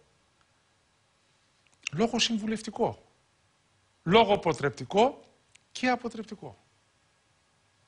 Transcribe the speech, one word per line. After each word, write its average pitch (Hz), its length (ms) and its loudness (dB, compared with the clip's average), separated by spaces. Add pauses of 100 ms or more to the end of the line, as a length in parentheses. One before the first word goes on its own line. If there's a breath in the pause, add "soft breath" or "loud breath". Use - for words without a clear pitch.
(1900)
λόγο 226 260 0
συμβουλευτικό, 220 960 -4 (880)
λόγο 202 360 4
προτρεπτικό 175 840 0 (480)
και - 160 -2
αποτρεπτικό. 220 760 -6 (1200)